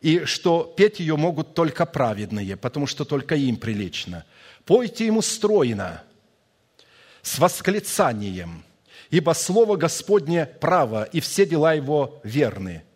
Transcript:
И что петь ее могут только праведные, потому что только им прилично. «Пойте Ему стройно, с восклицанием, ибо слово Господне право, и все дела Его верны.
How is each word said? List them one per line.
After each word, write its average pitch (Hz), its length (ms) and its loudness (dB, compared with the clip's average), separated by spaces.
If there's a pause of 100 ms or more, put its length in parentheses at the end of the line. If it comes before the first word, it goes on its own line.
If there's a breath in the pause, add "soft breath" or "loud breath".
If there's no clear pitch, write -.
И 160 240 4
что 170 380 2
петь 208 360 2
ее 156 180 -2
могут 156 360 -2
только 170 320 0
праведные, 104 720 -4
потому 131 320 -6
что - 180 -6
только 143 300 -2
им 131 220 0
прилично. 92 680 -8 (420 loud breath)
«Пойте 226 400 2
Ему 220 160 2
стройно, 113 800 0 (1200 soft breath)
с - 180 -8
восклицанием, 110 1200 0 (460 loud breath)
ибо 165 240 2
слово 208 420 2
Господне 165 680 0
право, 143 580 0
и 160 160 -4
все - 260 2
дела 160 280 2
Его 143 500 -2
верны. 101 600 -2 (120)